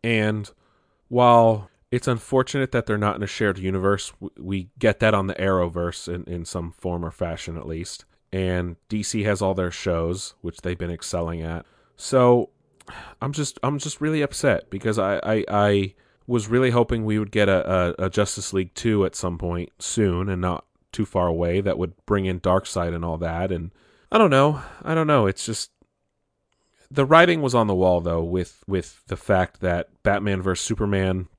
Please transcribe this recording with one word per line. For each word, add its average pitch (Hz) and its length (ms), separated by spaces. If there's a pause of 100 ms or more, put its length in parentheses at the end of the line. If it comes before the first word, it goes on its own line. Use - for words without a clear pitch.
And 107 460 (600)
while 117 600 (220)
it's 123 160
unfortunate 131 640
that 117 160
they're 104 100
not 104 180
in 104 60
a 98 60
shared 95 320
universe, 95 600
w-, 98 120 (120)
we 95 260 (100)
get 110 220
that 110 120
on 95 140
the 95 80
Arrowverse 87 760
in, 87 120
in 87 220
some 85 260
form 87 340
or 80 60
fashion 82 440
at 78 120
least. 82 380 (260)
And 90 460 (120)
D 107 140
C 110 200
has 101 160
all 98 140
their 90 160
shows, 85 720
which - 200
they've 87 140
been 87 140
excelling 85 540
at. 82 240 (280)
So 123 540 (720)
I'm 131 100
just, 143 300
I'm 143 160
just 143 240
really 151 220
upset - 480
because 104 260
I, 98 200
I, 110 300
I 101 460 (320)
was 117 220
really 123 220
hoping 117 340
we 107 160
would 107 120
get 104 180
a, 90 500
a, 92 60
a 92 40
Justice 101 440
League 95 200
two 104 320
at 85 80
some 87 240
point 87 400
soon 95 520
and 92 120
not 90 240 (280)
too 107 120
far 90 220
away 85 320
that 98 180
would 87 160 (120)
bring 98 200
in 92 140
Darkseid 90 560
and 82 80
all 82 140
that. 85 340
And 85 200 (380)
I 214 80
don't 208 120
know. 139 320 (220)
I 160 120
don't 160 100
know. 135 220
It's - 180
just, - 260 (1160)
the 139 160
writing 165 360
was 127 120
on 117 140
the 98 80
wall, 90 240
though, 85 240
with, 87 440
with - 400
the 95 100
fact 92 420
that 87 300 (140)
Batman 98 380
versus 92 240
Superman 95 640 (120)